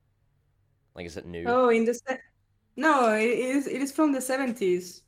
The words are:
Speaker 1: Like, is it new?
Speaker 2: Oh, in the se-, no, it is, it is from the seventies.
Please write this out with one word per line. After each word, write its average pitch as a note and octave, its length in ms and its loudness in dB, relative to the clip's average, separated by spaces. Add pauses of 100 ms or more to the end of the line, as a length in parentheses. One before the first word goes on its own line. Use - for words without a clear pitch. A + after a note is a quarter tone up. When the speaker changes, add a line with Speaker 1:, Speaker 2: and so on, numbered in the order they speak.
(960)
Speaker 1:
Like, F2 120 -12
is E2 100 -12
it - 100 -12
new? E2+ 200 -8
Speaker 2:
Oh, B3 240 2
in A3+ 140 4
the A#3+ 100 0
se-, B3+ 240 -8 (580)
no, B3+ 380 4
it G#3+ 100 2
is, B3+ 420 0
it - 160 -6
is C#4 100 -2
from D#4 200 2
the C4 80 0
seventies. A#3 880 -2